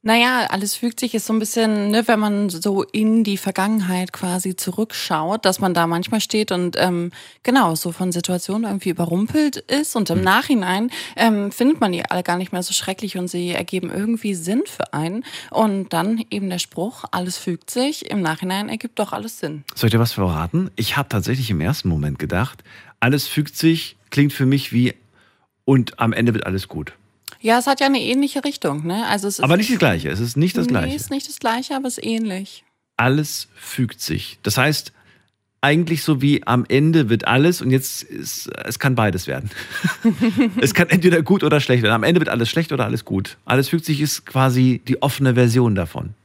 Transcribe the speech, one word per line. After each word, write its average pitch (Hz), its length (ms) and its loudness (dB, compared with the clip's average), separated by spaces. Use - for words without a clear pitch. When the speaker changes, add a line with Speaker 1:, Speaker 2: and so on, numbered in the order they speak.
Speaker 1:
Naja, 240 460 2
alles 202 280 -2
fügt 233 220 -4
sich 233 160 -4
ist 214 120 -2
so 220 80 0
ein 220 40 2
bisschen, 214 520 0
ne, 220 180 2
wenn 220 100 4
man 208 300 0
so 190 360 0
in 220 380 2
die 196 140 0
Vergangenheit 185 760 -2
quasi 185 420 -4
zurückschaut, 185 880 -2
dass 190 160 2
man 185 140 2
da 170 120 4
manchmal 180 360 -2
steht 214 300 -2
und, 180 260 -2
ähm, 175 320 0
genau, 240 320 2
so 170 180 -4
von 185 180 -4
Situationen 180 540 -4
irgendwie 196 240 -4
überrumpelt 196 680 0
ist - 380 -2
und 208 120 0
im - 100 0
Speaker 2:
Mhm. 185 60 0
Speaker 1:
Nachhinein, 208 680 2
ähm, 202 360 2
findet 277 300 2
man 190 100 2
die 170 100 -4
alle 180 200 -2
gar 180 160 0
nicht 185 120 -6
mehr 180 120 -2
so - 100 -6
schrecklich 190 460 -4
und 180 100 -4
sie 175 220 -4
ergeben 175 400 -4
irgendwie 214 420 -2
Sinn 185 320 -2
für - 300 -6
einen. 170 280 -4
Und 196 420 0
dann 208 380 0
eben 196 180 -4
der 180 120 -4
Spruch, - 500 -8
"Alles 180 260 -4
fügt - 320 -8
sich", 269 420 -4
im 202 120 -2
Nachhinein 185 480 -2
ergibt 226 280 -8
doch 208 140 -2
alles 208 260 -10
Sinn. 151 260 -8
Speaker 2:
Soll 117 140 2
ich 101 40 4
dir 113 80 4
was 117 120 2
verraten? 90 640 0
Ich - 200 -2
hab 139 140 -2
tatsächlich 113 400 -2
im 82 100 0
ersten 95 300 0
Moment 73 280 -2
gedacht, 85 460 -4
alles 139 280 2
fügt 147 260 -2
sich, 165 440 0
klingt 143 240 4
für 135 140 0
mich 135 260 2
wie, 123 220 2
und 131 340 2
am 117 140 2
Ende 117 180 2
wird - 140 -2
alles 95 220 -4
gut. - 260 -10
Speaker 1:
Ja, 226 160 4
es 247 80 0
hat 277 140 0
ja 277 60 4
eine 269 160 4
ähnliche 269 420 0
Richtung, 156 420 -2
ne? 202 200 -2
Also 196 200 -2
es 202 120 -4
ist - 60 0
Speaker 2:
Aber 156 120 6
nicht 220 140 0
das 220 80 2
Gleiche, 85 320 2
es 92 100 -4
ist 120 160 -4
nicht 180 220 2
das - 80 2
Speaker 1:
Nee, 247 60 0
Speaker 2:
Gleiche. - 240 0
Speaker 1:
ist - 140 -8
nicht 277 160 -4
das - 120 -14
Gleiche, 247 360 -2
aber 269 140 -4
es 240 80 -6
ist - 80 -12
ähnlich. 214 600 -6
Speaker 2:
Alles 139 560 0
fügt - 480 -6
sich. - 400 -6
Das 104 160 0
heißt, 143 340 0
eigentlich 156 400 2
so 143 180 2
wie 143 260 2
am 123 220 2
Ende 151 400 4
wird 113 180 2
alles 151 360 4
und 127 80 0
jetzt 131 320 0
ist, - 480 -10
es 117 120 -6
kann 131 160 0
beides 101 320 0
werden. 69 220 -6
<laughs> 226 560 2
Es - 140 0
kann 180 160 2
entweder 170 320 4
gut 185 200 4
oder 147 180 4
schlecht 123 220 2
werden. 107 120 4
Am 110 80 0
Ende 170 180 4
wird - 80 0
alles 117 220 0
schlecht 160 220 -2
oder 127 120 0
alles 113 220 -4
gut. - 400 -4
Alles 135 240 2
fügt 165 160 0
sich 151 160 0
ist - 240 -4
quasi 127 600 4
die 127 140 0
offene 131 320 2
Version 120 420 4
davon. 85 360 -4